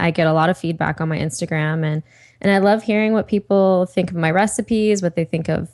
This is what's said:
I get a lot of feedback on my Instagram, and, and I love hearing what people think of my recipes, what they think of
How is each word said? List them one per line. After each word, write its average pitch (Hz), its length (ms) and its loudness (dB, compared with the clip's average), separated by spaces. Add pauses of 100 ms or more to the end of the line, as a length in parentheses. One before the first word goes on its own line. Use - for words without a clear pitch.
I 170 100 0
get 160 160 0
a 156 60 2
lot 160 180 2
of 180 80 -2
feedback 160 420 -4
on 160 80 -4
my 156 100 -4
Instagram, 156 640 -4
and, 156 180 -2 (380)
and 196 100 0
I 196 80 4
love 202 240 4
hearing 214 300 0
what 220 160 0
people 190 580 2
think 180 240 -2
of 180 60 -8
my 165 160 0
recipes, 214 680 0
what 175 140 -2
they 165 100 -2
think 165 240 -6
of 160 240 -2